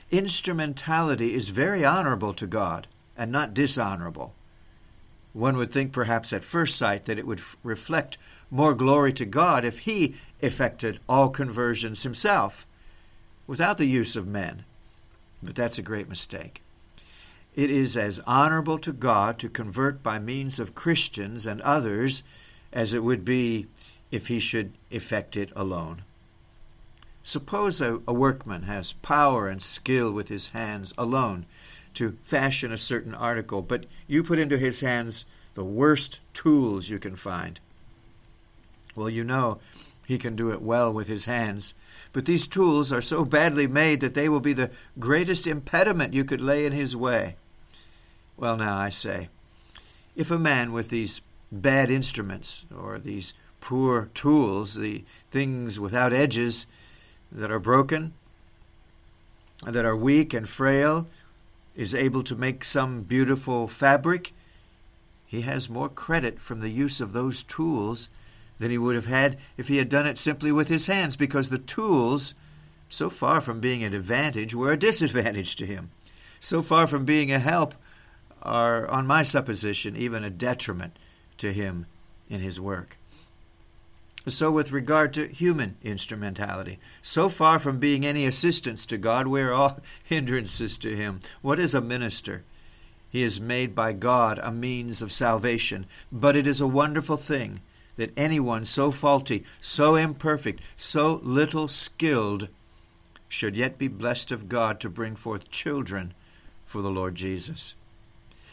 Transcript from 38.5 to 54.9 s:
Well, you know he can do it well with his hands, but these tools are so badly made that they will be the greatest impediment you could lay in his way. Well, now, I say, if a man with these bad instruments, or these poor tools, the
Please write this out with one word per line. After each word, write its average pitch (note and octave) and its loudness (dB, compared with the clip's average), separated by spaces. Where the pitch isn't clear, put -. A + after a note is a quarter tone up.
Well, A2 -8
you A2+ -6
know B2 -4
he B2+ -4
can A#2 -10
do A2+ -4
it G2+ -6
well A#2 0
with G#2+ -6
his G#2 2
hands, A2 -2
but C3 -6
these E3+ 6
tools D3 2
are B2 -2
so D#3 4
badly D3 2
made D3 0
that C3 -4
they C#3+ -2
will D3+ 0
be C#3+ 0
the B2 -6
greatest E3 2
impediment E3 -2
you C3+ 0
could C3+ -4
lay C#3+ 0
in C#3+ -4
his C#3 -2
way. A#2 -2
Well, A#2 -4
now, G#2+ -4
I G2 -4
say, F#2+ 0
if D#3+ -4
a E3+ -2
man C3 -2
with A#2 -6
these A2+ 2
bad C3+ 0
instruments, G#2+ 2
or G2+ -14
these G2+ -4
poor B2+ -4
tools, A2+ 2
the G#2+ -6